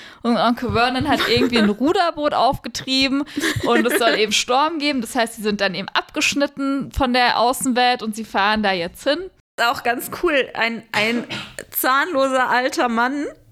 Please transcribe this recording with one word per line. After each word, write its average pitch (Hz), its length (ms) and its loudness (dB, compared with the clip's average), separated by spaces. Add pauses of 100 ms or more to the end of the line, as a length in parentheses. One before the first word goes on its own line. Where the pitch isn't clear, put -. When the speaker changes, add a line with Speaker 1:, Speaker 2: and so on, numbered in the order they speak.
(220)
Speaker 1:
Und 233 160 2
Onkel 233 340 0
Vernon 254 360 2
hat 269 200 2
irgendwie 240 300 2
ein 208 100 6
Ruderboot 311 640 2
aufgetrieben 262 920 0 (420)
und 233 200 4
es 269 120 0
soll 302 200 2
eben 214 140 0
Sturm 294 460 0
geben. 285 240 -2
Das 233 120 -10
heißt, 226 200 -2
sie 220 80 -12
sind 208 180 -2
dann 190 140 0
eben 180 160 -8
abgeschnitten 277 1000 -2
von 254 220 0
der 247 260 2
Außenwelt 247 640 0
und 214 140 -6
sie 220 80 -8
fahren 214 380 0
da 196 100 2
jetzt 175 340 -6
hin. 294 120 0 (440)
Speaker 2:
Auch 240 200 0
ganz 240 280 -2 (120)
cool. 294 320 2
Ein, 226 280 -2 (100)
ein 226 320 0 (460)
zahnloser 269 800 0
alter 254 400 0
Mann 254 380 0 (240)